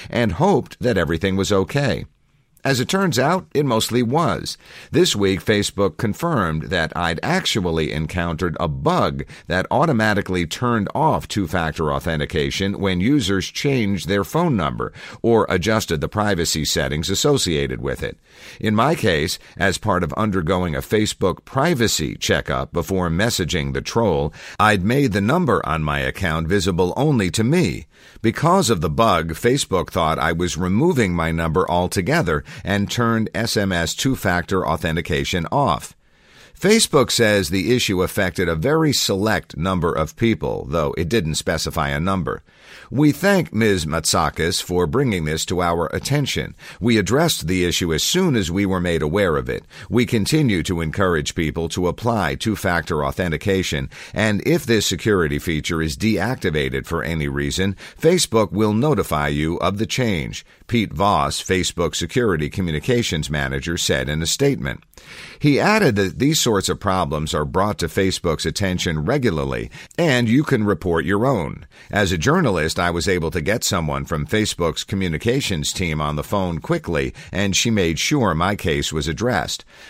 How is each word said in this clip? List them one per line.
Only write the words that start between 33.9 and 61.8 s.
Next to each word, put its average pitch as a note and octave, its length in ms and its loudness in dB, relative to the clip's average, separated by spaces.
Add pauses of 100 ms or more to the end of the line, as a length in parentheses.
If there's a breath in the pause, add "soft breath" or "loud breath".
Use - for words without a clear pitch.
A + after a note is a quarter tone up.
two-factor F#2 720 0
authentication D#2+ 840 -2
off. A2+ 440 -2 (640 soft breath)
Facebook F#3 520 4
says G#2 380 4
the F#2+ 260 2
issue F#2+ 280 2
affected F#2 440 0
a E2 80 0
very D3 380 2
select G2+ 640 0
number F2 340 0
of - 240 -2
people, C#2+ 540 -2
though D2+ 260 0
it E2 140 -2
didn't D#2+ 260 0
specify D#2 540 -2
a C#2+ 100 -2
number. F#2 440 -4 (460 loud breath)
"We C#3+ 220 4
thank F#3+ 420 2
Ms. G2+ 320 2
Matsakis D#2+ 760 0
for F2+ 260 0
bringing F#2+ 380 0
this D#2 220 -2
to F2+ 140 -2
our E2+ 260 0
attention. - 680 -4 (240 loud breath)
We A2+ 180 4
addressed A2+ 500 2
the F2+ 180 2
issue E2 280 0
as D2+ 100 0
soon F3 340 2
as F2+ 140 0
we G2 140 2
were F#2 140 0
made E2+ 220 0
aware E2 340 2
of B1+ 140 -2
it. A#1+ 160 -6 (240 loud breath)
We A#2 160 2
continue A2 580 2
to E2+ 160 -2
encourage E2 560 0
people E2 340 -2
to F2+ 180 -2
apply F#2+ 480 0
two-factor F2 680 -2
authentication, E2 840 -2 (240 loud breath)
and G#2 320 0
if E3+ 200 0
this A2+ 200 2
security E2+ 540 0
feature D#2+ 420 -2
is D2+ 160 -4
deactivated E2+ 880 -2
for C#2+ 180 -4
any D2+ 240 -2
reason, C#2+ 480 -2 (240 loud breath)
Facebook D3 540 2
will G#2 200 2
notify G#2 540 0
you D2+ 300 0
of G2 220 -2
the A2 80 -2
change," E2+ 580 -2 (220 soft breath)
Pete A#2 260 0
Voss, D#2 500 2
Facebook F2 500 0